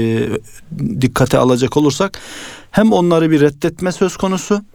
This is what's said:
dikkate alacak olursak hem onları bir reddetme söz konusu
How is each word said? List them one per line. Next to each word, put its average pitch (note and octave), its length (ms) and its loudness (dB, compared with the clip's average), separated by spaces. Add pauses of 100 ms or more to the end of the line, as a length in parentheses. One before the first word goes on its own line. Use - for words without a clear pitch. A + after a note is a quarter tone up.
(1000)
dikkate C3 360 2
alacak B2+ 400 2
olursak D3+ 420 0 (520)
hem G#3+ 200 4
onları E3+ 400 2
bir D3 100 4
reddetme E3 500 0
söz F3+ 260 -2
konusu G3 440 -2 (140)